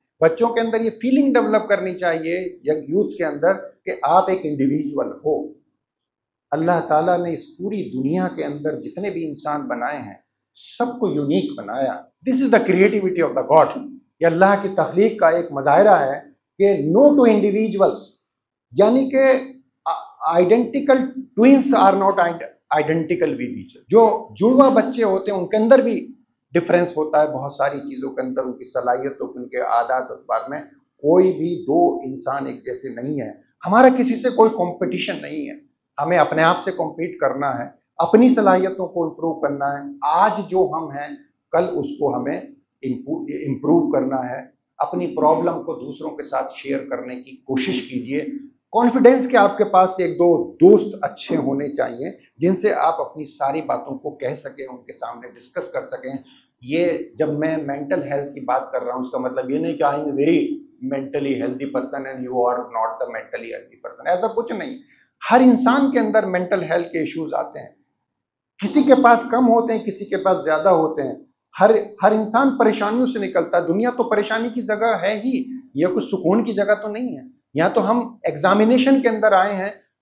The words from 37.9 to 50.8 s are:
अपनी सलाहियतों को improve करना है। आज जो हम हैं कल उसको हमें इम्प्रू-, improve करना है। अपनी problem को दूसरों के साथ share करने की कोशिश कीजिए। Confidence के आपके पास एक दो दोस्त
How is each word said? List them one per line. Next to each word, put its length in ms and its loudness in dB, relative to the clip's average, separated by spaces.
अपनी 280 6
सलाहियतों 580 2
को 200 -4
improve 260 -4
करना 440 -4
है। 180 -12
आज 340 2
जो 280 0
हम 240 -6
हैं 260 -12
कल 120 2
उसको 460 -4
हमें 440 -6
इम्प्रू-, 460 -8
improve 640 0
करना 260 -2
है। 360 -8
अपनी 280 -4
problem 460 0
को 200 -8
दूसरों 360 -12
के 140 -12
साथ 240 -6
share 320 -6
करने 360 -10
की 320 -20
कोशिश 340 -2
कीजिए। 400 -6
Confidence 560 4
के 100 2
आपके 260 4
पास 380 2
एक 120 -2
दो 500 2
दोस्त 400 6